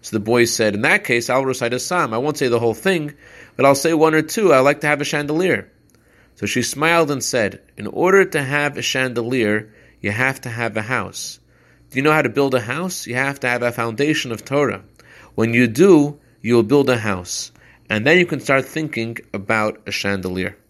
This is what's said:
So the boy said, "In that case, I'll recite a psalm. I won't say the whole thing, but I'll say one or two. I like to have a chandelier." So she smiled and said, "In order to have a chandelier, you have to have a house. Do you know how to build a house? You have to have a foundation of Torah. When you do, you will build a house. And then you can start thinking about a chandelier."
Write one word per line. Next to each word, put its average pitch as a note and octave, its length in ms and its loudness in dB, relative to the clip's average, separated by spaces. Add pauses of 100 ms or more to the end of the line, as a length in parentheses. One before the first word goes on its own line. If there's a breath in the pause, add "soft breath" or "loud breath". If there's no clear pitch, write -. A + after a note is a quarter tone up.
So - 140 -12
the G#2+ 60 0
boy A#2 240 4
said, G#2+ 300 0
"In G#2+ 80 -4
that F#3+ 200 0
case, A#2+ 260 -2
I'll C3 140 0
recite B2+ 300 -2
a B2+ 60 -4
psalm. D#3 340 -2
I A2+ 60 -2
won't D3 180 -4
say C3+ 100 0
the A#2+ 120 2
whole A#2 140 0
thing, D#3 380 -2 (460 loud breath)
but C3+ 80 2
I'll C#3 100 8
say D#3+ 180 0
one D#3 220 4
or D#3 60 4
two. F3 320 2
I C3 60 6
like C#3+ 200 4
to D3+ 80 -2
have D3 140 0
a C#3 100 -6
chandelier." D3+ 560 -2 (680 soft breath)
So G#2 100 -8
she B2 160 -2
smiled D#3 500 0
and C3+ 100 -4
said, G2+ 380 -2 (160)
"In G#2 120 -12
order F#3 360 2
to D#3+ 180 -2
have C#3+ 360 -2
a A#2+ 40 -8
chandelier, A#2+ 840 -2 (320 soft breath)
you G2+ 120 -4
have B2+ 280 -2
to B2 100 -12
have A2+ 280 -4
a G#2+ 60 -4
house. G#2 580 -8 (480 soft breath)
Do - 80 -6
you C3+ 40 0
know D3+ 120 4
how D#3 80 2
to C3 80 0
build C3 260 0
a B2 60 2
house? D3+ 460 -8
You A#2+ 80 -8
have C#3 260 -4
to C3 80 -4
have A#2+ 120 -2
a A#2+ 120 -2
foundation B2 580 -2
of A2 140 -10
Torah. C3+ 380 -2 (520 loud breath)
When A2+ 180 0
you B2 140 4
do, D3 500 6 (240 soft breath)
you A#2 140 2
will A#2 80 6
build C3 260 4
a A#2+ 100 2
house. F#2+ 520 -6 (380 soft breath)
And G#2+ 180 0
then D3+ 100 6
you F3 80 4
can D3 140 -6
start C3+ 240 0
thinking B2 540 -6 (160)
about G#2+ 520 -2
a G2+ 60 -10
chandelier." F#2 640 -4 (140)